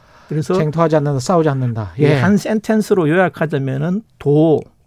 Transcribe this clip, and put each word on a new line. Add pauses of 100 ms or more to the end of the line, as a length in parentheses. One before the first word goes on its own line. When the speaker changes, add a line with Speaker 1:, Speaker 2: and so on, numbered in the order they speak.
(280)
Speaker 1:
그래서
Speaker 2:
쟁토하지
않는다,
싸우지
않는다.
Speaker 1:
예,
Speaker 2:
예.
Speaker 1:
한
센텐스로
요약하자면은 (180)
도, (280)